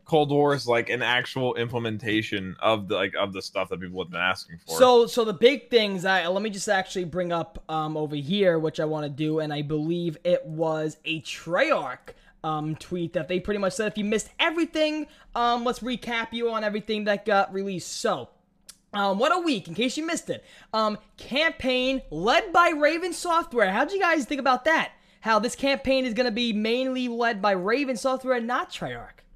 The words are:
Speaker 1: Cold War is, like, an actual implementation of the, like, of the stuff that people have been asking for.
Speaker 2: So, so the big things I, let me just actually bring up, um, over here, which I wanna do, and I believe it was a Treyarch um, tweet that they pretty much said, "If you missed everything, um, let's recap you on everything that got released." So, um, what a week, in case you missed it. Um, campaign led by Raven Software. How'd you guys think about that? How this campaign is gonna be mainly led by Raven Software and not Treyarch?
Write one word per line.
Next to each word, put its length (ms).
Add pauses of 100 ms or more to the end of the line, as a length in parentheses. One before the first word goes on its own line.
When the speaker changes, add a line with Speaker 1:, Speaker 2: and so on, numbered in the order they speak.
Speaker 1:
Cold 240
War 240
is, 120
like, 220
an 140
actual 540
implementation 1040
of 280
the, 80
like, 180
of 200
the 80
stuff 260
that 120
people 220
have 80
been 100
asking 460
for. 120
Speaker 2:
So, 280
so 180
the 100
big 360
things 360
I, 220
let 140
me 80
just 180
actually 360
bring 260
up, 380
um, 280
over 200
here, 420
which 220
I 60
wanna 240
do, 300
and 120
I 100
believe 600
it 220
was 580
a 160
Treyarch 920 (300)
um, 320
tweet 360
that 160
they 120
pretty 180
much 160
said, 160
"If 80
you 60
missed 240 (100)
everything, 680 (280)
um, 300
let's 160
recap 520
you 180
on 140
everything 400
that 200
got 280
released." 480
So, 280 (640)
um, 260
what 160
a 40
week, 300
in 60
case 220
you 100
missed 240
it. 140 (280)
Um, 260 (180)
campaign 920
led 420
by 180
Raven 420
Software. 580
How'd 220
you 80
guys 240
think 160
about 240
that? 280 (280)
How 180
this 160
campaign 500
is 100
gonna 180
be 200
mainly 560
led 320
by 120
Raven 440
Software 400
and 100
not 240
Treyarch? 500 (160)